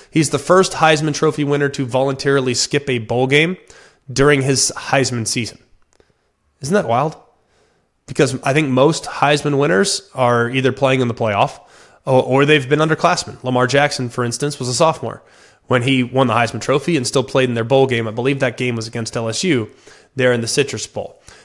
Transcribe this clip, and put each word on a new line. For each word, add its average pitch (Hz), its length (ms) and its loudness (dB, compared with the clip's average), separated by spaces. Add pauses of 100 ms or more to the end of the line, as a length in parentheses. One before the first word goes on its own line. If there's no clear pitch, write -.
He's 151 220 0
the 147 60 -2
first 185 360 2
Heisman 156 400 2
Trophy 151 320 0
winner 143 240 0
to 139 160 -4
voluntarily 131 680 0
skip 139 360 -2
a 127 80 0
bowl 117 300 -2
game 156 280 2 (560)
during 139 300 4
his 127 340 0
Heisman 123 500 -2
season. - 340 -6 (1000)
Isn't 139 140 -4
that 170 160 0
wild? 139 260 0 (920)
Because 131 360 0
I 139 80 0
think 151 160 2
most 135 380 2
Heisman 147 520 0
winners 180 560 0
are 120 360 2
either 131 240 0
playing 135 260 0
in 123 80 0
the 117 60 -4
playoff 110 480 -2 (440)
or, 131 160 4
or 131 240 2
they've 143 220 2
been 147 120 0
underclassmen. 160 640 0
Lamar 127 260 0
Jackson, 139 420 0
for 120 160 -4
instance, 143 340 -6
was 123 80 -6
a 127 60 -4
sophomore 156 500 -2 (440)
when 127 160 2
he 131 200 2
won 127 240 0
the 110 60 0
Heisman 117 260 0
Trophy 143 380 0
and 120 100 -2
still 131 160 0
played 131 240 0
in 120 80 -2
their 117 80 -2
bowl 135 240 4
game. 117 180 -2
I 110 60 -6
believe 131 300 -2
that 123 160 -2
game 123 180 -2
was 113 120 -6
against 113 280 -8
L 113 140 -4
S 110 160 -6
U 127 260 0 (460)
there 123 160 4
in 117 80 0
the 110 60 -4
Citrus - 380 -2
Bowl. - 360 -12 (240)